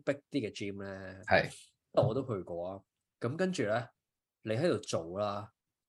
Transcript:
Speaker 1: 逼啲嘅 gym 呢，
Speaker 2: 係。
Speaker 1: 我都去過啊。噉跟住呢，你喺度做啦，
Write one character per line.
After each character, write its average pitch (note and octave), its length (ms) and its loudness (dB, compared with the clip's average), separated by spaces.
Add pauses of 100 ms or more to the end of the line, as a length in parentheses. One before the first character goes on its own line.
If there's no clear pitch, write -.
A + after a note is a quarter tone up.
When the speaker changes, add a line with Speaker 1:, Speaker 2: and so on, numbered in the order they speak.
Speaker 1:
逼 C#3+ 360 -2
啲 G#2+ 100 -2
嘅 - 60 -10
gym G2 280 -6
呢， F#2+ 420 -10
Speaker 2:
係。 - 260 6 (420)
Speaker 1:
我 A2 200 6
都 C3 140 0
去 G2+ 160 -2
過 F2 260 -6
啊。 G2 120 -8 (380)
噉 - 160 -4
跟 F#3 160 0
住 D#3+ 120 0
呢， A2 240 0 (560)
你 A2 100 -2
喺 D3+ 160 2
度 B2 100 2
做 F2 400 -4
啦， G#2 320 -4 (360)